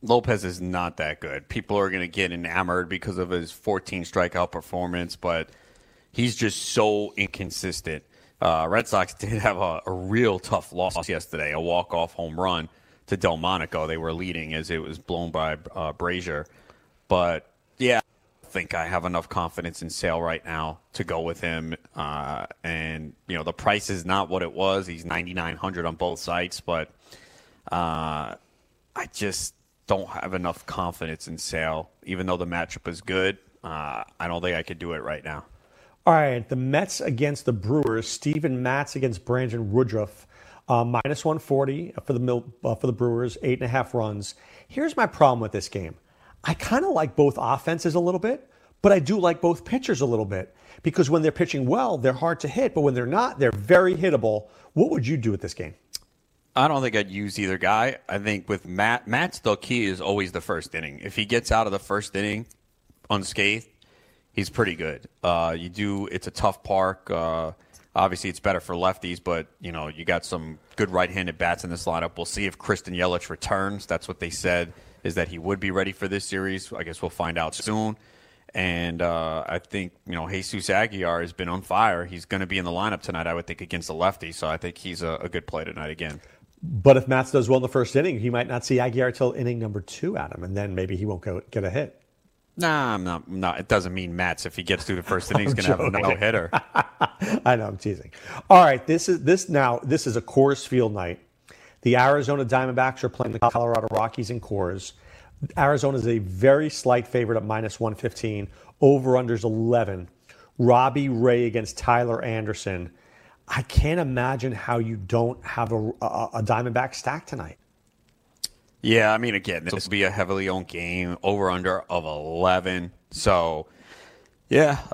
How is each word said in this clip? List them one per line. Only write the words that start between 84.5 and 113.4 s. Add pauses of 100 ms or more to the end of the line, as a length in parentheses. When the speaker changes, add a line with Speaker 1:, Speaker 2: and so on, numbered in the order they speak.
Speaker 1:
think
he's
a,
a
good
play
tonight
again. (400)
Speaker 2:
But
if
Matz
does
well
in
the
first
inning,
he
might
not
see
Aguilar
till
inning
number
two,
Adam,
and
then
maybe
he
won't
go,
get
a
hit. (560)
Speaker 1:
Nah,
I'm
not,
I'm
not.
It
doesn't
mean
Matz,
if
he
gets
through
the
first
inning,
he's
Speaker 2:
<laughs>
I'm
Speaker 1:
gonna
have
a
Speaker 2:
joking.
Speaker 1:
no-hitter.
Speaker 2:
<laughs>
I
know,
I'm
teasing. (380)
All
right,
this
is,
this
now,
this
is
a
Coors
Field
night. (640)
The
Arizona
Diamondbacks
are
playing
the
Colorado
Rockies
in
Coors. (640)
Arizona
is
a
very
slight
favorite
at
minus
one
fifteen. (340)
Over-under's
eleven. (480)
Robbie
Ray
against
Tyler
Anderson. (560)